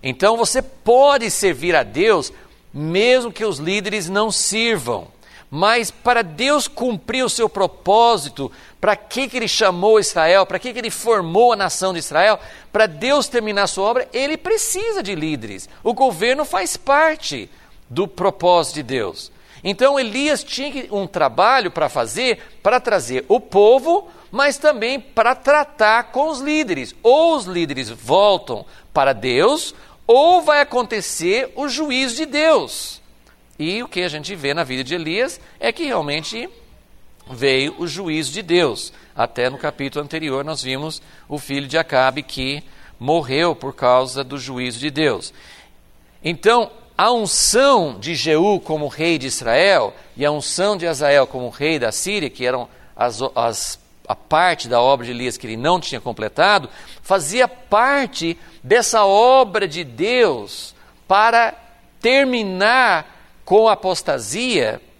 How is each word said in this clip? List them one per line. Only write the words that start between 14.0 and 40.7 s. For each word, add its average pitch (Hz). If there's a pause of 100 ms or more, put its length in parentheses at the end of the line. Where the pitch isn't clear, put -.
ele 277
precisa 415
de 196
líderes. 127 (160)
O 233
governo 247
faz 359
parte 294 (400)
do 170
propósito 175
de 151
Deus. 113 (320)
Então 254
Elias 262
tinha 277
que, 277
um 196
trabalho 180
para 156
fazer, 151
para 240
trazer 131
o 226
povo, 254 (220)
mas 277
também 262
para 233
tratar 247
com 285
os 285
líderes. 277
Ou 311
os 214
líderes 160
voltam 127 (260)
para 135
Deus, 131 (320)
ou 320
vai 294
acontecer 233
o 285
juízo 262
de 311
Deus. 285 (580)
E 180
o 247
que 185
a 180
gente 151
vê 139
na 160
vida 131
de 135
Elias 180 (180)
é 233
que 330
realmente 190 (800)
veio 135
o 170
juízo 156
de 202
Deus. 165 (220)
Até 123
no 135
capítulo 143
anterior 143
nós 151
vimos 135 (280)